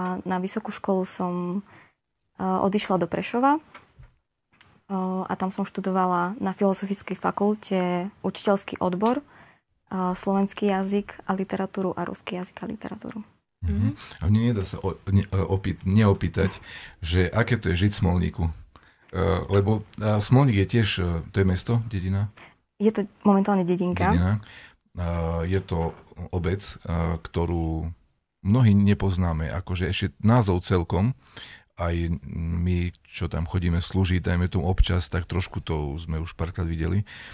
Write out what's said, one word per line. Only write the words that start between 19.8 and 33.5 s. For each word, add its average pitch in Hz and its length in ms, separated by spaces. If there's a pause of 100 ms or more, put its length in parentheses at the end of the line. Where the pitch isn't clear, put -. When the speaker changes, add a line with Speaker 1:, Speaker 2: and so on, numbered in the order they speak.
Speaker 2:
a 107 240
Smolník 123 400
je 95 100
tiež, 113 240
e, 95 80 (240)
to - 120
je 98 80
mesto, 104 400
dedina? 98 420 (480)
Speaker 1:
Je 214 160
to 202 160 (140)
momentálne 196 420
dedinka. 180 480
Speaker 2:
Dedina. 110 320 (500)
A 87 120 (360)
je 92 160
to 82 380 (320)
obec, 90 320 (220)
a, 85 340
ktorú 82 720 (540)
mnohí 110 280
nepoznáme, 92 800
akože 90 380
ešte 92 300
názov 104 420
celkom, 92 560 (580)
aj 85 540
my, 87 640 (100)
čo - 240
tam 80 160
chodíme 87 380